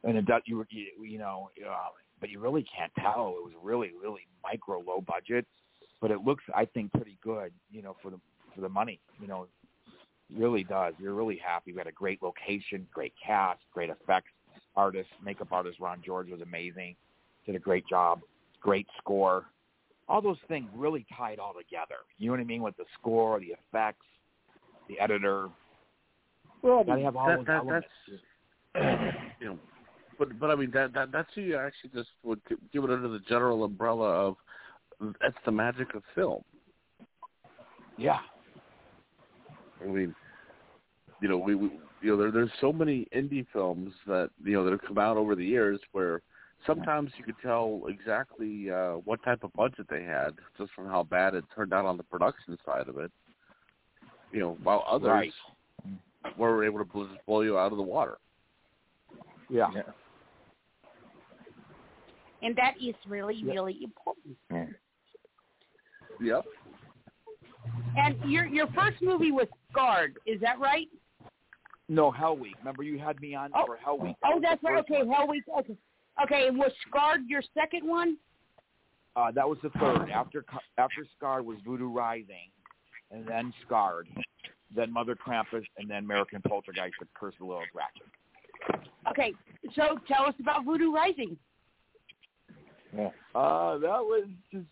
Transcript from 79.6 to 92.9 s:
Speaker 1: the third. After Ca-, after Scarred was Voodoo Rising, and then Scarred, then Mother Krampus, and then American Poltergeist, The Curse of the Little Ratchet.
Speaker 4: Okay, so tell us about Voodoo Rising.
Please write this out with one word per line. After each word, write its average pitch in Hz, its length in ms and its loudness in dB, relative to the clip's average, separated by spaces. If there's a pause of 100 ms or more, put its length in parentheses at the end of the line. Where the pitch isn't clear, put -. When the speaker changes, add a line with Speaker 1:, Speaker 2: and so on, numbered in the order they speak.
Speaker 1:
the 151 80 -4
third. 123 400 2
After 123 320 -2
Ca-, 127 160 -12 (200)
after 135 280 0 (100)
Scarred 135 280 -2
was 113 200 -8
Voodoo 123 240 -4
Rising, 113 640 -4 (600)
and 110 160 -14
then 117 260 -4 (140)
Scarred, 95 420 2 (640)
then 117 180 0
Mother 117 220 -2
Krampus, 113 500 -4 (140)
and 101 120 -10
then 101 140 -6
American 101 380 0
Poltergeist, 92 580 -4
The 90 140 -14
Curse 98 200 -12
of - 60 -20
the 92 60 -12
Little 90 160 -6 (120)
Ratchet. - 1120 -8 (240)
Speaker 4:
Okay, 254 240 0 (400)
so 302 240 2 (100)
tell 269 180 4
us 285 140 2
about 285 240 0
Voodoo 311 280 2
Rising. 294 440 0 (1600)